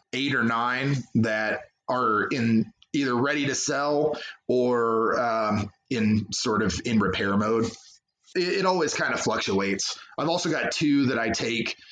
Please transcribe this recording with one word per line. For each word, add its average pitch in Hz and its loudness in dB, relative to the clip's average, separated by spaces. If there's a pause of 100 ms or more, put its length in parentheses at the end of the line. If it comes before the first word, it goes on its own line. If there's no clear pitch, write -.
(120)
eight 135 -2
or 120 0
nine 123 0 (200)
that 110 0 (280)
are 113 2
in 113 0 (220)
either 131 0
ready 139 0
to 135 -2
sell 147 0 (300)
or, 117 2
um, 107 0 (180)
in 107 2
sort 110 0
of 98 -2
in 113 2
repair 98 0
mode. 113 0 (640)
It, 180 0
it 190 0
always 175 2
kind 139 -2
of 110 -4
fluctuates. 98 -2 (200)
I've 151 -2
also 170 0
got 139 -2
two 143 2
that 127 0
I 117 -2
take 117 -4 (160)